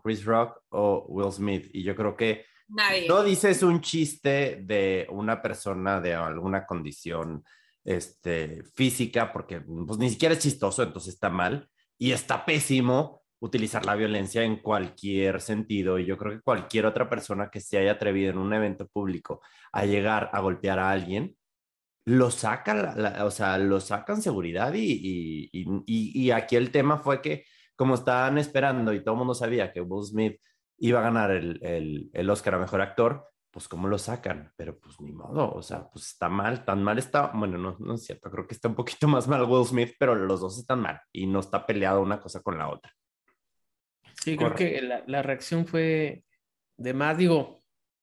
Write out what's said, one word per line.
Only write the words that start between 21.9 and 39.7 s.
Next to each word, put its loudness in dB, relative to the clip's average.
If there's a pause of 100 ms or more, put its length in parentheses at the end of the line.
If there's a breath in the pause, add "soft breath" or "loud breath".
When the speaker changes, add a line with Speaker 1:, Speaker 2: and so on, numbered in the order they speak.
Speaker 1:
lo 6
saca, -2
la, 0
la, 0
o 2
sea, 0
lo 4
sacan -4
seguridad -2
y, -2
y, -4
y, -4
y, -2
y 4
aquí 2
el 4
tema 4
fue 0
que, -6 (320 soft breath)
como 4
estaban 2
esperando 2
y -4
todo 0
el -2
mundo 0
sabía -2
que -6
Will -6
Smith 0 (380)
iba 4
a 2
ganar 4
el, -2
el, -4
el 0
Oscar 2
a 2
Mejor 0
Actor, 0 (240)
pues, -18
¿cómo -4
lo 0
sacan? -8
Pero, -12
pues, -20
ni -14
modo, -4
o -10
sea, -12
pues, -18
está -4
mal, -2
tan 0
mal 2
está, 0
bueno, -2
no, -6
no -6
es -10
cierto, -14
creo -8
que -14
está -4
un -2
poquito -2
más 4
mal 4
Will 6
Smith, 0